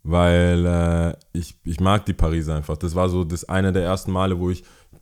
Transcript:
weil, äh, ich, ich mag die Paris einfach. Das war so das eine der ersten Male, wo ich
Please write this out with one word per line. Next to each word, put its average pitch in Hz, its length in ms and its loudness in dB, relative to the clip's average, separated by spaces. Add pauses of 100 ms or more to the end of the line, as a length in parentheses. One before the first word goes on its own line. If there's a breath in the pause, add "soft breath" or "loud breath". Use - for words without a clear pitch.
weil, 87 600 4
äh, 85 500 0 (220)
ich, - 260 -10
ich 85 160 -6
mag 98 260 2
die 98 80 -2
Paris 82 360 0
einfach. 78 280 -4
Das 82 180 -6
war 92 140 2
so 90 140 0
das 82 220 -6
eine 95 260 0
der 90 120 0
ersten 95 280 -2
Male, 92 280 0
wo 90 100 -2
ich 90 140 -6 (380 soft breath)